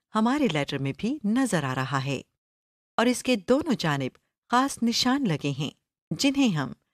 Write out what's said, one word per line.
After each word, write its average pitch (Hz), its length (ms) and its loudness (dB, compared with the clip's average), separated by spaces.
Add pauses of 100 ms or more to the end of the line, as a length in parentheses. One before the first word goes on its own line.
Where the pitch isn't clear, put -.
(140)
हमारे 240 340 2
लेटर 147 300 -2
में 135 160 -4
भी 277 320 -6
नजर 208 400 0
आ 131 80 -2
रहा 131 260 -2
है 131 240 -4 (760)
और 233 80 4
इसके 254 280 0
दोनों 254 400 2
जानिब 139 360 -2 (400)
खास 262 320 0
निशान 247 440 2
लगे 147 240 0
हैं, 139 200 -4 (420)
जिन्हें 269 360 2
हम 147 260 -2 (180)